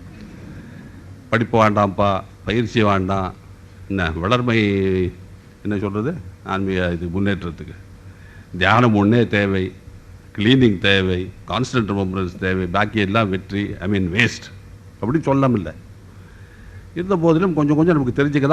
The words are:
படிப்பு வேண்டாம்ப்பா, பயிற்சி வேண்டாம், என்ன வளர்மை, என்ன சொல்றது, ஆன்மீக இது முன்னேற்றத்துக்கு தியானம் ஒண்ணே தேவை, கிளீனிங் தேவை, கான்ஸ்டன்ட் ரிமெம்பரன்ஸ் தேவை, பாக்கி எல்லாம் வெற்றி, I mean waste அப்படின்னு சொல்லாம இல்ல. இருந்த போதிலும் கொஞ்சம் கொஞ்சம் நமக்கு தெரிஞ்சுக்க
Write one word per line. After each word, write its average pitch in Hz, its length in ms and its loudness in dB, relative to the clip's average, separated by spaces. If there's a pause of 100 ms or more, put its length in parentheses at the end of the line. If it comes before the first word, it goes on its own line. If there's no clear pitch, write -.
(1300)
படிப்பு 117 320 0
வேண்டாம்ப்பா, 101 480 2 (340)
பயிற்சி 110 460 0
வேண்டாம், 95 380 0 (600)
என்ன 90 220 -2 (120)
வளர்மை, 117 380 2 (1040)
என்ன 104 200 -4
சொல்றது, 107 280 -4 (400)
ஆன்மீக 92 440 -2
இது 87 180 -6
முன்னேற்றத்துக்கு 87 600 -4 (840)
தியானம் 110 380 4
ஒண்ணே 107 200 4 (140)
தேவை, 98 300 0 (720)
கிளீனிங் 113 500 4
தேவை, 95 340 2 (300)
கான்ஸ்டன்ட் 113 420 -2
ரிமெம்பரன்ஸ் 95 520 -4
தேவை, 92 220 -2 (100)
பாக்கி 104 320 0
எல்லாம் 107 260 0
வெற்றி, 98 300 -4 (200)
I 90 80 -4
mean 98 140 0 (100)
waste 117 300 0 (540)
அப்படின்னு 131 280 -2
சொல்லாம 135 320 2
இல்ல. 80 100 -6 (1300)
இருந்த 185 260 -2
போதிலும் 165 340 4
கொஞ்சம் 147 220 2
கொஞ்சம் 165 180 4
நமக்கு 127 220 0
தெரிஞ்சுக்க 139 320 2